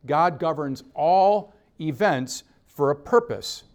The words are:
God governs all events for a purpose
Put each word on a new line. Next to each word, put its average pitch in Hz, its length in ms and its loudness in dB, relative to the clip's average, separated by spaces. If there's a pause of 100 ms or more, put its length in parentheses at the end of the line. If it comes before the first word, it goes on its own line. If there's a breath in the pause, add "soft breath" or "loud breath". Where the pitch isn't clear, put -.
God 156 320 2
governs 147 460 -4 (100)
all 190 600 2 (240 soft breath)
events 147 640 -2 (220 soft breath)
for 143 240 0
a 143 60 0
purpose - 680 -2 (100)